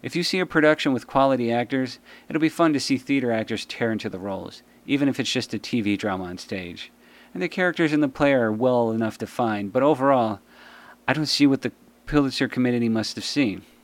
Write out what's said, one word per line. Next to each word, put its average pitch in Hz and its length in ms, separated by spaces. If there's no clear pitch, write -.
If 131 140
you 170 80
see 190 160
a 175 80
production 151 440
with 123 140
quality 131 460
actors, 120 480
it'll 151 140
be 156 80
fun 165 240
to 135 60
see 131 180
theater 127 340
actors 110 320
tear - 280
into 107 180
the 98 80
roles, 92 460
even 143 200
if 131 120
it's 120 120
just - 220
a 104 60
T 120 220
V 101 160
drama 95 260
on 90 160
stage. 87 520
And 180 120
the 175 40
characters 170 460
in 151 80
the 147 60
play 143 260
are 117 180
well 120 380
enough 110 300
defined, 104 520
but 127 120
overall, 131 560
I - 60
don't 151 140
see - 180
what 135 160
the - 120
Pulitzer 135 400
committee 120 420
must 113 280
have 107 80
seen. 104 360